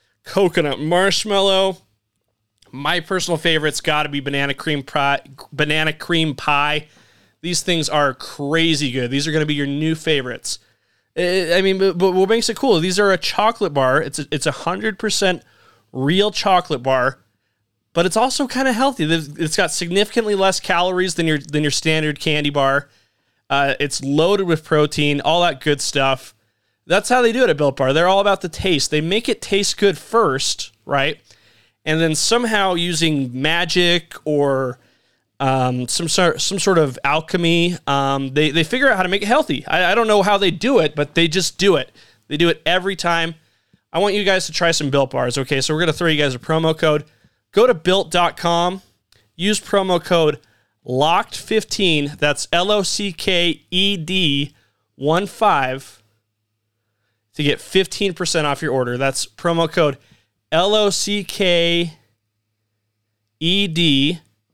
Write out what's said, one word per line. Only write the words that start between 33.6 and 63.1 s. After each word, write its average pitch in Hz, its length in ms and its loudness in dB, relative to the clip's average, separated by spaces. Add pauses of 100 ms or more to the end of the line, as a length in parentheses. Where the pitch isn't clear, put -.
or, 135 520 0 (600)
um, 127 480 0
some 170 200 -4
sor-, 165 300 2
some 170 200 -4
sort 185 180 2
of 139 280 2
alchemy, 170 720 0 (100)
um, 139 480 -2
they, 151 160 2
they 160 140 0
figure 262 260 0
out 202 80 0
how 185 40 0
to 180 60 -2
make 196 140 -2
it 202 60 -6
healthy. 254 380 0
I, 180 260 2
I - 20 2
don't 226 140 0
know 208 120 4
how 202 160 2
they 196 140 2
do 233 300 2
it, 151 140 0
but 147 200 -4
they 170 120 2
just 165 300 -2
do 185 200 4
it. 131 140 -4 (360)
They 147 100 -8
do 170 140 2
it 165 160 -2
every 180 300 -2
time. 165 380 -2 (600)
I 165 40 0
want 202 160 0
you 208 100 0
guys 185 200 0
to 160 80 -10
try 170 200 0
some 143 180 -2
Built 135 200 2
Bars, 127 280 -4
okay? 135 240 -2
So 160 100 -2
we're 156 80 -2
gonna 165 140 0
throw 170 140 0
you 151 140 2
guys 135 120 0
a 120 40 -10
promo 160 380 0
code. 151 280 0 (480)
Go 226 140 6
to 254 60 4
built 180 380 0
dot 175 260 0
com. 175 460 0 (540)
Use 202 220 0
promo 190 460 0
code 160 340 2 (460)
locked 156 520 0
fifteen. 165 800 -2
That's 147 320 -2
L 180 200 0
O 208 120 2
C 202 300 -4
K 175 580 -2
E 196 280 0
D 151 560 -2 (400)
one 160 320 0
five 139 760 0 (1300)
to 156 80 -6
get 143 180 0
fifteen 190 540 -2
percent 160 320 -2
off 143 160 -2
your 143 100 -2
order. 123 240 0
That's 139 300 -2
promo 165 440 -2
code 151 280 0 (520)
L 185 240 2
O 208 140 2
C 202 360 -2
K 170 760 0 (1400)